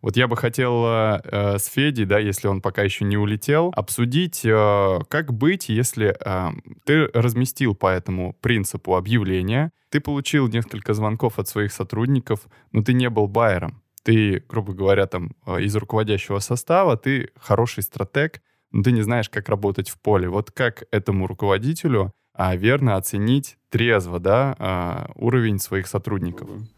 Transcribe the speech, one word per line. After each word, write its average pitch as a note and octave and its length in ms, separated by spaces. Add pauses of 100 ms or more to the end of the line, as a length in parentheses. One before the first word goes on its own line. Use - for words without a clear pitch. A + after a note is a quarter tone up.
Вот G#2 160
я B2+ 100
бы A#2 80
хотел, A#2+ 520
э, G#2 720
с - 80
Федей, C3+ 380
да, G2+ 120
если G#2 300
он G2 140
пока - 200
ещё G#2 240
не G2+ 120
улетел, B2 580
обсудить, B2 680
э, G2+ 640
как D3 240
быть, D3 380
если, A2 500
э, F#2 300 (360)
ты D3+ 280
разместил A#2+ 640
по - 100
этому F#2 560
принципу G2+ 540
объявление, G2+ 760 (200)
ты D3 80
получил C#3+ 480
несколько A2 480
звонков A2 420
от G2 100
своих G#2 240
сотрудников, A#2 760 (240)
но A2 100
ты B2 120
не B2 180
был G#2+ 160
байером. G2 560 (200)
Ты, G#2+ 460
грубо G2+ 240
говоря, G2 320
там, F2 300 (100)
э, F#2+ 160
из G2+ 140
руководящего G#2 640
состава, D3+ 580
ты C3+ 320 (100)
хороший A2 440
стратег, - 580 (300)
но A2 100
ты B2+ 120
не A2+ 100
знаешь, A2+ 260
как - 200
работать G2+ 420
в - 100
поле. G2 280
Вот G2+ 200
как - 420
этому G2 360
руководителю, G#2 840 (220)
а, F#2 220
верно A#2 400
оценить G#2+ 640 (120)
трезво, G2+ 500
да, A#2 380
а, F2+ 560
уровень A2+ 460
своих F#2+ 260
сотрудников? F#2 640 (280)